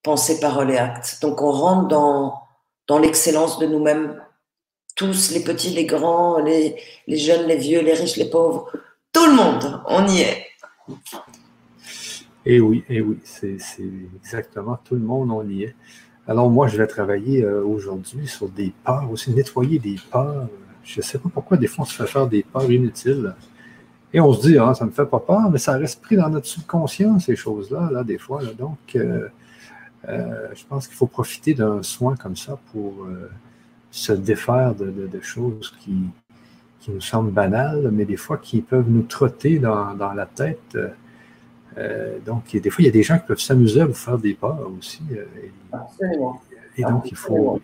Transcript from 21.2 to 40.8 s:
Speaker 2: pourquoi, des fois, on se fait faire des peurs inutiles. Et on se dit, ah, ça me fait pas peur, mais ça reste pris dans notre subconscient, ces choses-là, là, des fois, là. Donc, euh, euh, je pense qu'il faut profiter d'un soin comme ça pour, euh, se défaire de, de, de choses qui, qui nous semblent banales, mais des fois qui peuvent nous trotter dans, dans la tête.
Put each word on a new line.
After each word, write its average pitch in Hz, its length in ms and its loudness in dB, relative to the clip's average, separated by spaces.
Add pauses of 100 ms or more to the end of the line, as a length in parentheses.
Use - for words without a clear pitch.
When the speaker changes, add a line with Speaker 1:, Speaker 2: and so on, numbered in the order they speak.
Speaker 2:
pourquoi, 175 240 0
des - 120 2
fois, - 160 -6
on - 20 -6
se - 80 -12
fait 113 140 -4
faire 135 180 2
des 107 160 2
peurs 131 280 -2
inutiles. 123 640 0 (760)
Et 165 80 4
on 143 120 8
se 104 80 2
dit, 147 180 8
ah, 123 160 6
ça 120 100 -2
me 113 60 -2
fait 143 160 0
pas 127 140 0
peur, 202 300 2
mais 143 80 4
ça 139 160 0
reste 143 280 -4
pris 214 140 2
dans 165 120 4
notre 156 180 -2
subconscient, 175 760 0
ces 117 160 0
choses-là, 113 560 -6
là, 123 100 -2
des 113 160 -4
fois, 143 240 -8
là. 113 100 -8
Donc, 131 260 -10 (180)
euh, 113 320 -2 (800)
euh, 113 460 -8
je - 100 -20
pense 139 240 -10
qu'il - 80 -20
faut 123 100 2
profiter - 480 -4
d'un 107 280 0
soin 127 340 -4
comme 92 200 -12
ça 139 220 -12 (140)
pour, 101 320 -10
euh, 90 260 -14 (600)
se - 200 -4
défaire 107 600 0
de, 98 160 -6
de, 98 160 -10
de 92 140 -12
choses 117 600 -8
qui, 95 160 -6 (840)
qui - 100 -12
nous 98 100 -8
semblent 113 300 -2
banales, 117 600 0
mais 104 120 0
des 95 120 -4
fois - 220 -8
qui 113 240 -2
peuvent 123 260 2
nous 113 140 4
trotter 143 580 0
dans, 104 340 -2
dans 98 180 -6
la 101 140 -8
tête. - 500 -8 (1000)